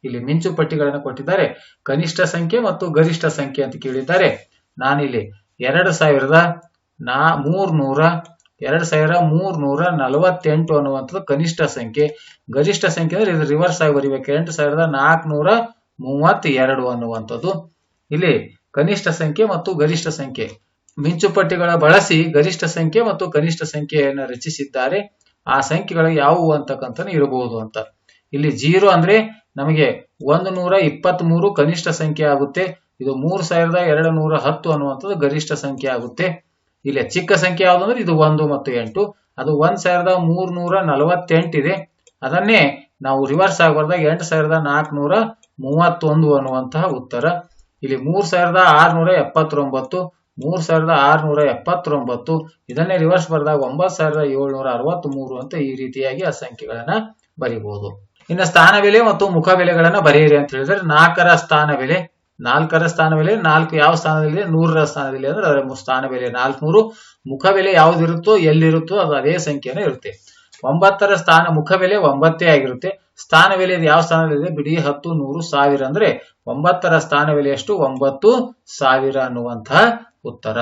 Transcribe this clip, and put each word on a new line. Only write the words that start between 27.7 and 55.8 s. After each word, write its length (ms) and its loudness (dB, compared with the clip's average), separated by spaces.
ಇಲ್ಲಿ 180 -2
ಜೀರೋ 380 2
ಅಂದ್ರೆ 260 4
ನಮಗೆ 300 0
ಒಂದು 160 0
ನೂರ 240 -2
ಇಪ್ಪತ್ಮೂರು 640 0
ಕನಿಷ್ಠ 340 0
ಸಂಖ್ಯೆ 240 -2
ಆಗುತ್ತೆ. 400 0
ಇದು 140 -4
ಮೂರು 280 -4
ಸಾವಿರದ 360 0
ಎರಡು 180 2
ನೂರ 220 0
ಹತ್ತು 260 -2
ಅನ್ನುವಂಥದ್ದು 440 -4
ಗರಿಷ್ಠ 360 -2
ಸಂಖ್ಯೆ 380 -6
ಆಗುತ್ತೆ. 380 -4
ಇಲ್ಲಿ 240 -2
ಚಿಕ್ಕ 240 0
ಸಂಖ್ಯೆ 340 2
ಯಾವ್ದು 180 4
ಅಂದ್ರೆ 160 -2
ಇದು 120 0
ಒಂದು 200 2
ಮತ್ತು 240 -4
ಎಂಟು. 300 -4
ಅದು 140 -2
ಒಂದ್ 120 2
ಸಾವಿರದ 360 0
ಮೂರ್ನೂರ 460 -2
ನಲವತ್ತೆಂಟು 680 0
ಇದೆ. 180 0
ಅದನ್ನೇ 400 2
ನಾವು 240 0
ರಿವರ್ಸ್ 360 0
ಆಗಿ 160 4
ಬರ್ದಾಗ 240 -2
ಎಂಟು 200 -4
ಸಾವಿರದ 260 0
ನಾಲ್ಕುನೂರ 440 -2
ಮೂವತ್ತೊಂದು 760 0
ಅನ್ನುವಂತಹ 480 -4
ಉತ್ತರ. 260 -6
ಇಲ್ಲಿ 140 -4
ಮೂರ್ 180 0
ಸಾವಿರದ 360 2
ಆರ್ನೂರ 280 4
ಎಪ್ಪತ್ತೊಂಬತ್ತು, 760 -2
ಮೂರ್ 200 -4
ಸಾವಿರದ 320 0
ಆರ್ನೂರ 300 2
ಎಪ್ಪತ್ತೊಂಬತ್ತು, 800 -4
ಇದನ್ನೇ 280 -2
ರಿವರ್ಸ್ 340 2
ಬರ್ದಾಗ 280 0
ಒಂಬತ್ತು 280 -2
ಸಾವಿರದ 260 0
ಏಳ್ನೂರ 400 -4
ಅರವತ್ಮೂರು 640 -6
ಅಂತ 120 -12
ಈ 60 -6
ರೀತಿಯಾಗಿ 460 -6